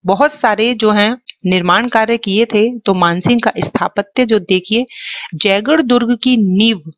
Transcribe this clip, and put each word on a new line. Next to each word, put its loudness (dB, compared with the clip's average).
बहुत 2
सारे 0
जो 0
हैं 2
निर्माण 2
कार्य 0
किए 0
थे, 0
तो 0
मानसिंह 0
का 0
स्थापत्य -4
जो 2
देखिए, -2
जयगढ़ 0
दुर्ग 0
की 2
नींव 0